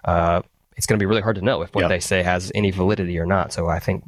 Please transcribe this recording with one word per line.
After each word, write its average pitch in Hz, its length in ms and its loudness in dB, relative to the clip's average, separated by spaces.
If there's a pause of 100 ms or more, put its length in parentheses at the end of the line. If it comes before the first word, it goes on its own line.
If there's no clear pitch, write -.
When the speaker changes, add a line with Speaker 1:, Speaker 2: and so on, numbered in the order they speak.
Speaker 1:
uh, 85 340 2 (380)
it's - 80 -4
gonna 110 120 2
be 101 60 2
really 107 160 2
hard 107 160 0
to 92 60 -6
know 95 180 0
if 87 140 -8
what 101 80 2
Speaker 2:
Yeah. 85 60 4
Speaker 1:
they 90 120 2
say 92 220 0
has 90 320 0
any 101 160 2
validity 92 480 0
or 82 80 -2
not. 90 260 0
So 85 140 -4
I 82 140 0
think, - 280 -4